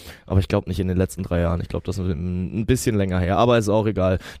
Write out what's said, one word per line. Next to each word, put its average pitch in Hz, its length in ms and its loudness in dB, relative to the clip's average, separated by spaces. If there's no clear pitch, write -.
Aber 95 120 2
ich 95 80 2
glaub 101 200 0
nicht 92 120 -4
in 92 80 0
den 92 100 0
letzten 95 260 0
drei 87 160 -2
Jahren. 85 200 0
Ich - 100 -8
glaub, - 160 -6
das 92 120 -4
ist 95 80 -4
ein, 90 540 -4
ein 113 80 -4
bisschen 123 280 2
länger 95 240 0
her. 90 200 2
Aber 120 180 6
ist 107 100 0
auch 107 200 2
egal. 92 320 2